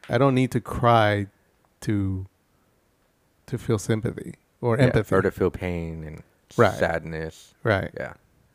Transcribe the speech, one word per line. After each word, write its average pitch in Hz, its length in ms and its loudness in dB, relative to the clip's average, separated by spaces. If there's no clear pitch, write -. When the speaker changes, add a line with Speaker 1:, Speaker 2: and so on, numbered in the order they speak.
Speaker 1:
I 120 100 0
don't 135 160 4
need 127 180 2
to - 80 -2
cry 107 680 2
to, 95 440 -4
to 117 120 -6
feel 110 200 0
sympathy 110 560 -4
or 117 160 0
Speaker 2:
Yeah, 135 80 4
Speaker 1:
empathy. 107 300 2
Speaker 2:
or 95 80 6
to 95 80 2
feel 92 200 0
pain 82 540 -8
and 78 180 -14
Speaker 1:
Right. 107 180 6
Speaker 2:
sadness. 80 800 -4
Speaker 1:
Right. 104 320 0
Speaker 2:
Yeah. - 180 -10